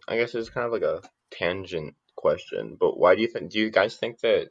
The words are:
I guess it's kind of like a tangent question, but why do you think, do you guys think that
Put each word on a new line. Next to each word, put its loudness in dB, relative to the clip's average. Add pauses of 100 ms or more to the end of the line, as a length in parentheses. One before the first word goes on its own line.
I -4
guess 0
it's -6
kind -4
of -4
like -2
a 0 (280)
tangent -4 (220)
question, -2
but 2
why 8
do 2
you 2
think, -8
do -4
you 0
guys 2
think -6
that 2